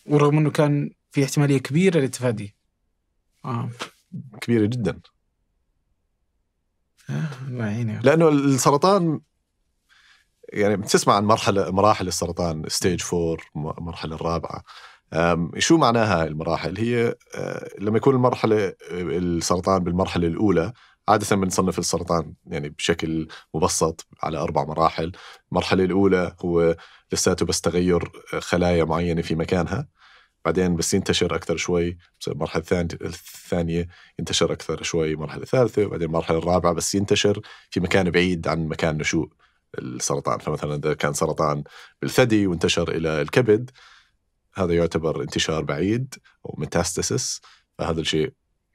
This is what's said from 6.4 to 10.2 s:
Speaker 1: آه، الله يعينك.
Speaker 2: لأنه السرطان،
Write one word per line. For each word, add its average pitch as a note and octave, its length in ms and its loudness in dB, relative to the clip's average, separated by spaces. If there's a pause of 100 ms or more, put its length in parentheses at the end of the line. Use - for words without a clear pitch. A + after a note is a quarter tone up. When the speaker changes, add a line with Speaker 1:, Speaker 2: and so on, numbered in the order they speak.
Speaker 1:
آه، D3+ 180 -4 (200)
الله B2 180 -6
يعينك. A2 380 -4
Speaker 2:
لأنه D#3+ 240 6
السرطان، D3 920 4 (1300)